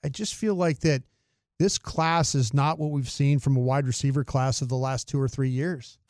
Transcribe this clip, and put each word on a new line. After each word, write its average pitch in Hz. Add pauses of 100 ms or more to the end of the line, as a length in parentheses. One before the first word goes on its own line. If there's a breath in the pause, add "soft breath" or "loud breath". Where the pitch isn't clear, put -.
I 156
just 208
feel 214
like 175
that 143 (540)
this 190
class 160
is 123
not 147
what 151
we've 139
seen 143
from 135
a 123
wide 131
receiver 135
class 131
of 135
the 127
last 131
two 143
or 135
three 131
years. 135 (120)